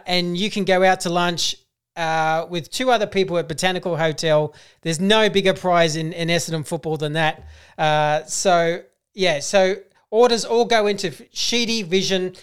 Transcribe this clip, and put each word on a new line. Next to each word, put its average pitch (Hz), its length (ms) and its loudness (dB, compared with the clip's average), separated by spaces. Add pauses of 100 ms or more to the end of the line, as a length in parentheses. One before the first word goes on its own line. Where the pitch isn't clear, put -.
and 175 280 -2
you 202 160 -2
can 208 140 -2
go 185 180 2
out 185 180 4
to 185 100 -4
lunch 175 460 -2 (400)
uh, 160 520 -2
with 170 220 -8
two 254 200 -2
other 220 160 2
people 185 320 0
at 160 100 -4
Botanical 180 480 -2
Hotel. 151 580 0 (280)
There's 165 180 -4
no 214 300 4
bigger 190 240 2
prize 170 420 2
in, 160 160 -4
in 170 160 -6
Essendon 165 380 -2
football 160 300 -6
than 151 180 -4
that. 156 320 -2 (320)
Uh, 151 460 0
so, 170 580 0 (320)
yeah, 175 260 0
so 185 360 2 (340)
orders 226 340 4
all 233 200 2
go 214 220 2
into 202 260 -2 (200)
Sheedy 226 500 -2
Vision. 185 600 -2